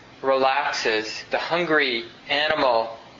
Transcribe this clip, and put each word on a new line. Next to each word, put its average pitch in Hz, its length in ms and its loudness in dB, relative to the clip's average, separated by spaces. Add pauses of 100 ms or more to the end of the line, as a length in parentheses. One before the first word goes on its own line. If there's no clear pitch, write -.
(220)
relaxes, 131 1080 0
the - 80 0
hungry 151 680 0 (240)
animal 143 680 2 (240)